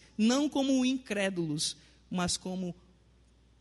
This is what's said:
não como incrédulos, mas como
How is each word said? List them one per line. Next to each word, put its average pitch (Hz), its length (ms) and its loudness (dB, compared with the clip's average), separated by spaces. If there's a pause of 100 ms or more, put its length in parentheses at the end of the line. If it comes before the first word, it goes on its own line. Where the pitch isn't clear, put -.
(180)
não 247 300 4
como 269 380 2
incrédulos, 196 880 -2 (340)
mas 180 280 -2
como 185 380 -6 (840)